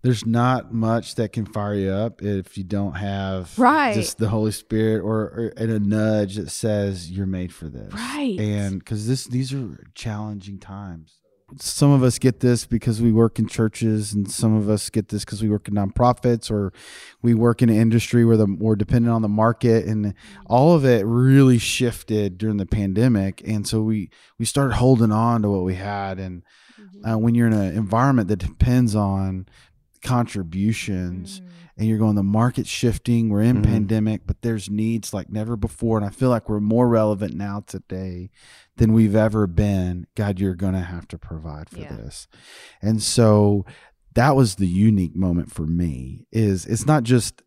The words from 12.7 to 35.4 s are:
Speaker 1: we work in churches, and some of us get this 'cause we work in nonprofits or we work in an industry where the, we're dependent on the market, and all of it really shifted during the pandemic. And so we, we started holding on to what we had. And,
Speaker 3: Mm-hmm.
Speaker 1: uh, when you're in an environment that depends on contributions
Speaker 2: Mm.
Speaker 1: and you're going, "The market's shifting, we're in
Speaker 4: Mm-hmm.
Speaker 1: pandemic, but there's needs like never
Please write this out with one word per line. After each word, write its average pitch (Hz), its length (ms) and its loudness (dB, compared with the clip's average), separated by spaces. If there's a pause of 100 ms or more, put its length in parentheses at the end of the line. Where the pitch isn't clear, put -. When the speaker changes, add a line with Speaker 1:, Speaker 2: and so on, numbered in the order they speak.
Speaker 1:
we 117 100 4
work 113 260 4
in 110 80 0
churches, 107 680 -2
and 101 160 -2
some 110 260 2
of 104 140 0
us 104 180 0
get 107 200 -4
this 104 180 -6
'cause 101 160 -8
we 110 80 0
work 104 180 -2
in 104 60 -4
nonprofits 117 760 0
or 101 220 -2 (480)
we 120 140 4
work 113 260 2
in 120 80 6
an 110 80 4
industry 117 480 2
where 113 140 6
the, 107 80 4
we're 104 300 0
dependent 117 380 0
on 113 60 0
the 110 80 -2
market, 113 560 2
and 104 300 -2 (320)
all 143 280 6
of 151 120 4
it 117 180 4
really 127 540 6
shifted 107 800 -2
during 107 180 -2
the 98 80 -2
pandemic. 98 840 0
And 107 220 -4
so 110 140 -2
we, 107 260 -2 (300)
we 117 80 -4
started 131 300 0
holding 117 360 4
on 113 300 2
to 104 80 0
what 95 140 0
we 92 100 -2
had. 98 440 -8
And, 90 240 -10 (380)
Speaker 3:
Mm-hmm. 202 240 -20
Speaker 1:
uh, 113 140 0
when 117 160 2
you're 117 140 4
in 110 40 4
an 98 240 0
environment 113 520 2
that 101 100 0
depends 123 580 2
on 95 480 -2 (800)
contributions 92 1160 -6
Speaker 2:
Mm. - 40 -20 (340)
Speaker 1:
and 110 100 -2
you're 110 100 0
going, 107 160 2
"The 101 80 0
market's 110 460 0
shifting, 117 600 0
we're 104 140 0
in 123 200 4
Speaker 4:
Mm-hmm. 107 100 2
Speaker 1:
pandemic, 107 540 -2
but - 160 -8
there's 107 280 -4
needs 110 440 -4
like 95 160 -8
never 110 260 -6